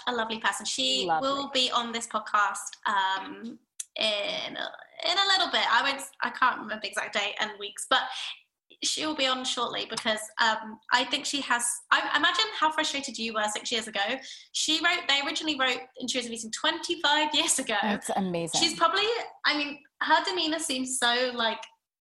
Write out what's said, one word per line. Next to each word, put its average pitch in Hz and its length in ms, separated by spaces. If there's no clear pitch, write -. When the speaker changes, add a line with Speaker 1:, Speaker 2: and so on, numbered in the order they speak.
Speaker 1:
a 247 60
lovely 226 240
person. - 300
She 262 400
Speaker 2:
Lovely. 165 200
Speaker 1:
will 277 240
be 254 200
on 233 200
this 226 140
podcast, 208 800
um, 196 720
in 202 600
a, - 140
in 359 80
a 392 120
little 359 220
bit. 226 200
I 240 100
won't, 269 220
I 233 80
can't - 300
remember 214 240
the 196 60
exact - 260
date 202 240
and 208 200
weeks, - 300
but 208 120
she - 240
will 208 80
be 254 100
on 254 200
shortly 202 440
because, 220 300
um, 220 340
I 262 140
think 269 200
she 277 160
has, 240 240
I 311 240
imagine 349 300
how 311 120
frustrated 277 460
you 226 160
were 214 180
six - 200
years 220 160
ago. 202 140
She 311 340
wrote, 349 220
they 277 180
originally 311 320
wrote 254 220
Intuitive 240 340
Eating 226 200
twenty-five 302 840
years 311 240
ago. 233 240
Speaker 2:
That's 208 340
amazing. 175 460
Speaker 1:
She's 320 160
probably, 349 280
I 302 120
mean, 285 220
her 320 220
demeanor 330 360
seems 254 400
so, 247 340
like, 226 280